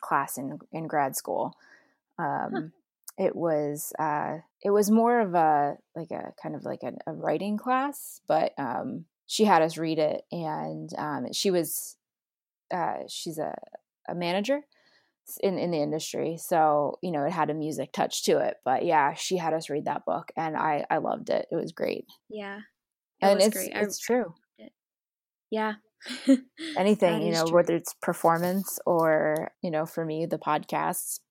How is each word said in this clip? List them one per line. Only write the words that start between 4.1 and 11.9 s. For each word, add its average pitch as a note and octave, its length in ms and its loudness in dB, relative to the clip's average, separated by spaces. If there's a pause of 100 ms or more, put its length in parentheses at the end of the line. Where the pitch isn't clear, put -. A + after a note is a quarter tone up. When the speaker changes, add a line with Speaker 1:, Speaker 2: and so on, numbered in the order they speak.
Speaker 1:
it G3+ 60 2
was G3+ 200 4
more A#3 300 6
of F#3 140 0
a, D#3 420 4 (180)
like, E3 160 -10
a - 220 -10 (100)
kind D#3 120 -8
of C#3 100 -10
like - 180 -6
a, B2+ 100 -6 (140)
a D#3+ 60 -6
writing D#3+ 460 -2
class, B3+ 680 -4
but, - 320 2
um, C#3 460 -6 (220)
she - 180 0
had F#3 180 8
us D#3+ 140 0
read D#3+ 220 -2
it, D#3 240 0 (100)
and, D#3+ 640 -6
um, C#3 360 -6
she - 180 0
was, E3+ 460 -2 (760)